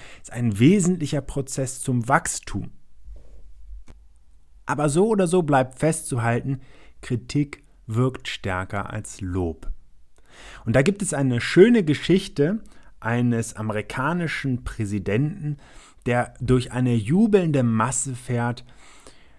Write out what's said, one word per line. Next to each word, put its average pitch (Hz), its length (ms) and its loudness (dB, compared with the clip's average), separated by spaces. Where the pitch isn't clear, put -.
ist - 120 -16
ein 117 260 -2
wesentlicher 165 640 4
Prozess - 580 -6
zum 123 280 -2
Wachstum. - 640 -2
Aber 143 220 0
so 170 180 4
oder 202 220 2
so 180 140 2
bleibt 135 360 2
festzuhalten, 127 800 0
Kritik - 640 -4
wirkt 123 420 -2
stärker 95 600 -6
als - 300 -10
Lob. 90 500 -4
Und 113 100 0
da 127 80 6
gibt 196 200 2
es 165 120 -4
eine 131 260 0
schöne 214 440 6
Geschichte 165 800 2
eines 117 560 0
amerikanischen 127 1120 -4
Präsidenten, 123 920 -2
der 120 360 0
durch 123 320 2
eine 123 220 2
jubelnde 160 680 4
Masse 120 520 0
fährt, 120 500 -4